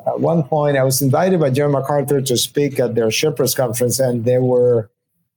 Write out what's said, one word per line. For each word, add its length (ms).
at 80
one 240
point 340
I 60
was 180
invited 380
by 100
John 220
MacArthur 500
to 160
speak 420
at 160
their 140
Shepherds 460
Conference, 440
and 260
there 160
were 480